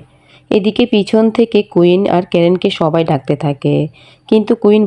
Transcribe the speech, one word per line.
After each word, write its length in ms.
এদিকে 340
পিছন 440
থেকে 340
কুইন 440
আর 220
ক্যারেনকে 400
সবাই 340
ডাকতে 320
থাকে, 400
কিন্তু 280
কুইন 320